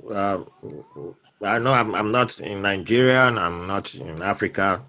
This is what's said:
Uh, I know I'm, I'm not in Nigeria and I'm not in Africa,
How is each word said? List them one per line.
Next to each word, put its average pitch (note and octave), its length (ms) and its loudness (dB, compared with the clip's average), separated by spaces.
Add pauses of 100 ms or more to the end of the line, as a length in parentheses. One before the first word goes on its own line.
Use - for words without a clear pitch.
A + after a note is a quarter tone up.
(100)
Uh, F2 1300 -6
I G#2+ 140 2
know B2+ 140 2
I'm, A2 220 2
I'm G#2 180 -2
not B2 280 0
in G2 220 -8
Nigeria A#2 680 4
and A2+ 100 0
I'm F2 280 -2
not G2 280 -4
in E2+ 280 -12
Africa, G2 680 -2